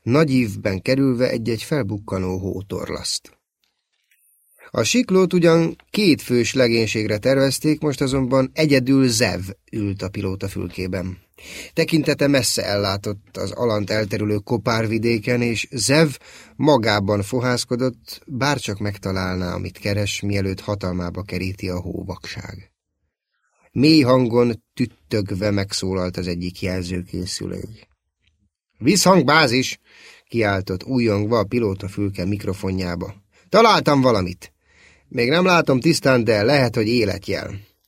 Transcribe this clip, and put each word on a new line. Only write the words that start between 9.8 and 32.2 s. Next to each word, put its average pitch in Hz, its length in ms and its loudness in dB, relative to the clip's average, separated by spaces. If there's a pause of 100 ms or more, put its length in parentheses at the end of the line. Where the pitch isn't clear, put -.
a 95 80 -6
pilótafülkében. 95 1080 -6 (560)
Tekintete 147 540 0
messze 131 380 0
ellátott 101 720 -4
az 95 140 -6
alant 107 380 -2
elterülő 107 480 -2
kopárvidéken, 113 1040 0
és 117 300 -2
Zev 139 380 2 (460)
magában 107 680 2
fohászkodott, 123 1040 -4
bárcsak 127 520 -2
megtalálná, 92 720 -4
amit 92 240 -8
keres, 101 440 -2
mielőtt 98 380 -2
hatalmába 90 640 -6
keríti 92 480 -6
a 90 100 -6
hóvakság. 90 920 -12 (1000)
Mély 151 300 6
hangon 120 640 2 (100)
tüttögve 104 800 -2
megszólalt 95 680 -4
az 90 100 -6
egyik 87 340 -8
jelzőkészülék. 92 1300 -8 (880)
„Visszhangbázis!” 147 1040 4 (480)
kiáltott 101 560 -2
újongva 113 560 0
a 101 40 0
pilótafülke 98 840 -4